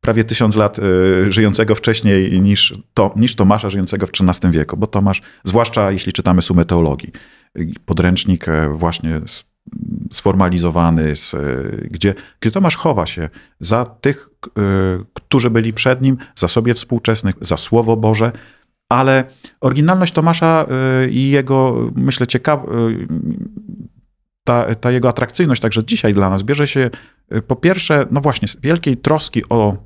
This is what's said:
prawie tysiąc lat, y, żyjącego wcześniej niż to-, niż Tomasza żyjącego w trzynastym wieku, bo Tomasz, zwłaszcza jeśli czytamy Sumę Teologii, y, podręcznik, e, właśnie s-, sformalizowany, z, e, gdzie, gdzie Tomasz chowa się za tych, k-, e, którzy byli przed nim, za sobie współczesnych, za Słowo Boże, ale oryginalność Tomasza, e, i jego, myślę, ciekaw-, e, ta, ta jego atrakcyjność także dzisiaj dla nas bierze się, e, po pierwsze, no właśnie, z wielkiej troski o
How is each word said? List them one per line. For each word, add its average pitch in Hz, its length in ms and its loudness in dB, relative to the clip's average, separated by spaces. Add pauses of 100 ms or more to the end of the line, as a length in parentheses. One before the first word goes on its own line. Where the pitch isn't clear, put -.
prawie 110 240 2
tysiąc 110 320 0
lat, 107 220 2
y, 95 540 4
żyjącego 107 420 2
wcześniej 98 640 2
niż 101 340 2 (200)
to-, 98 220 2
niż 117 180 2
Tomasza 104 360 2
żyjącego 92 360 -4
w - 60 -12
trzynastym 90 400 0
wieku, 76 240 0
bo 90 100 -2
Tomasz, 98 360 0 (220)
zwłaszcza 101 460 0
jeśli 90 220 -4
czytamy 90 300 2
Sumę 87 220 2
Teologii, 82 480 0 (460)
y, 82 140 -6 (140)
podręcznik, 87 600 0
e, 78 200 0
właśnie 80 480 -4
s-, - 280 -12 (680)
sformalizowany, 85 1040 2
z, - 180 -4
e, - 40 -6 (520)
gdzie, 98 240 -2 (260)
gdzie 110 100 0
Tomasz 185 260 0
chowa 107 300 -2
się 78 220 -8 (320)
za 110 240 0
tych, - 440 -4 (120)
k-, - 100 -16 (120)
e, - 0 - (520)
którzy 123 360 0
byli 113 220 0
przed 131 300 0
nim, 135 140 2 (200)
za 87 120 -2
sobie 117 260 0
współczesnych, 110 680 -2
za - 160 -2
Słowo 113 400 2
Boże, 110 360 0 (560)
ale 131 360 2 (360)
oryginalność 165 520 2
Tomasza, 165 540 2 (380)
e, 127 40 0
i 131 220 0
jego, 131 640 2
myślę, 127 320 0
ciekaw-, 135 380 -2
e, 113 420 -2 (1400)
ta, 120 300 0
ta 123 160 -2
jego 123 180 2
atrakcyjność 123 540 0
także 110 220 -2
dzisiaj 110 300 0
dla 98 160 2
nas 98 120 -2
bierze 143 240 0
się, 131 240 0 (400)
e, 110 120 -4
po - 140 -4
pierwsze, 165 540 0
no 139 100 0
właśnie, 139 280 0
z - 120 -6
wielkiej 151 360 0
troski - 520 -2
o 107 380 2